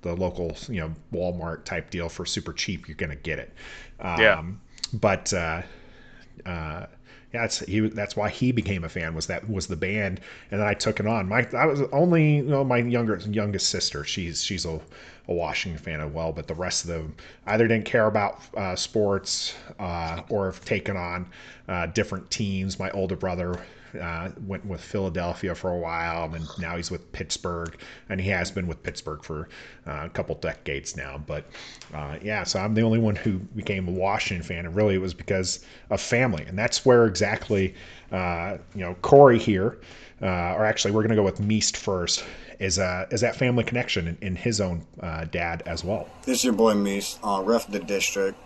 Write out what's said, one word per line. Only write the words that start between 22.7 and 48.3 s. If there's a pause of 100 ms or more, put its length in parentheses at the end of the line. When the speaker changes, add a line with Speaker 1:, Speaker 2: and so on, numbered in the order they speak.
Speaker 1:
My
older
brother, (400)
uh, (160)
went
with
Philadelphia
for
a
while,
and (120)
now
he's
with
Pittsburgh, (320)
and
he
has
been
with
Pittsburgh
for, (380)
uh,
a
couple
decades
now.
But, (460)
uh,
yeah,
so
I'm
the
only
one
who (160)
became
a
Washington
fan,
and
really
it
was
because (240)
of
family,
and
that's
where
exactly, (380)
uh, (180)
you
know,
Corey
here, (420)
uh,
or
actually
we're
gonna
go
with
Meest
first, (360)
is,
uh,
is
that
family
connection
in,
in
his
own, (160)
uh,
dad
as
well. (180)
Speaker 3:
This
is
your
boy
Meest
on
Ref
the
District